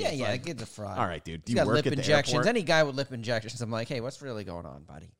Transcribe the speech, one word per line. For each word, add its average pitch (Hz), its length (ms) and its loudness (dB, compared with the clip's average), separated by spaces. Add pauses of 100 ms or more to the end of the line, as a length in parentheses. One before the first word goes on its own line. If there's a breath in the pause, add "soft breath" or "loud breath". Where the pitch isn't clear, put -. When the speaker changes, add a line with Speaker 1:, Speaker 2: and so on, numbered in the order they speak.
Speaker 1:
Yeah, - 80 0
Speaker 2:
It's 170 100 -2
Speaker 1:
yeah, 120 120 0
Speaker 2:
like, 127 140 -4
Speaker 1:
get 160 140 -6
the 110 80 -8
fraud. 98 320 -8
Speaker 2:
"All 117 80 2
right, 85 180 -6
dude, 82 200 -8
do 113 60 -6
Speaker 1:
He's 120 40 2
Speaker 2:
you 165 60 6
Speaker 1:
got 160 60 4
Speaker 2:
work 120 100 4
Speaker 1:
lip 123 100 2
Speaker 2:
at 135 60 4
the 143 60 0
Speaker 1:
injections. 139 360 4
Speaker 2:
airport?" 123 140 4
Speaker 1:
Any 233 140 4
guy 160 220 6
with 139 100 0
lip 135 180 -4
injections, 117 480 -4
I'm 113 100 -2
like, 113 180 -2
"Hey, 131 120 -4
what's 127 220 -8
really 113 220 -8
going 85 220 -8
on, 71 180 -14
buddy?" 76 240 -16 (120)